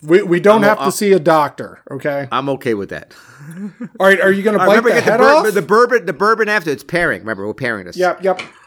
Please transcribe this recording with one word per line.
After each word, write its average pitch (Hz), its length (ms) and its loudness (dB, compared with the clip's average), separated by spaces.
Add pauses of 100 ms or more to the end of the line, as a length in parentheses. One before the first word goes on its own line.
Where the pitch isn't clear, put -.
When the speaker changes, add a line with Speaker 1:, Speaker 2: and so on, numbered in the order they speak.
Speaker 1:
We, 170 200 2
we 175 180 0
don't 208 180 4
Speaker 2:
I'm 208 60 2
a-, 202 40 4
Speaker 1:
have 214 100 2
to - 60 -6
Speaker 2:
I'm 185 60 0
Speaker 1:
see 202 220 0
a 185 60 4
doctor, 143 640 -2 (100)
okay? 139 400 -6
Speaker 2:
I'm 135 200 -4
okay 131 240 -4
with 98 160 -6
that. - 240 -16 (320)
<laughs> 160 80 -16 (460)
Speaker 1:
All 190 60 4
right, 196 140 4
are 196 120 2
you 196 100 -2
gonna 208 160 0
Speaker 2:
All 180 80 2
right, 214 160 4
Speaker 1:
bite - 20 0
Speaker 2:
remember, 240 60 2
Speaker 1:
the 220 60 2
Speaker 2:
get 233 80 0
the 214 80 0
Speaker 1:
head 226 60 0
Speaker 2:
bourbon, 254 300 4
Speaker 1:
off? 202 60 0
Speaker 2:
the 190 80 0
bourbon, 220 440 2
the 180 60 -4
bourbon 208 360 0
after. 202 220 -2
It's 131 120 -6
pairing. 160 380 -4
Remember, 98 260 -8
we're 107 80 -6
pairing 110 320 -8
this. 87 100 -16
Speaker 1:
Yep, 175 280 -2
yep. 185 180 -2 (240)